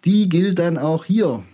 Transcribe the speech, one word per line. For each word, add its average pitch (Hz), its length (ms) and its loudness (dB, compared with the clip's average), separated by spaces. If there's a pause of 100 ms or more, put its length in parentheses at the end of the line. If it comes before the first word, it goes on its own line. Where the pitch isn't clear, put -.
die 202 240 2
gilt 180 320 0
dann 170 180 -2
auch 160 260 -2
hier. 175 380 0 (120)